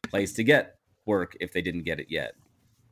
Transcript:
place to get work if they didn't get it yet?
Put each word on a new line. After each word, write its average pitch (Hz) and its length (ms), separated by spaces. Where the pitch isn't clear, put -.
place 101 300
to 113 100
get 135 340
work 98 340
if - 120
they 90 100
didn't 85 220
get 78 160
it - 80
yet? 69 240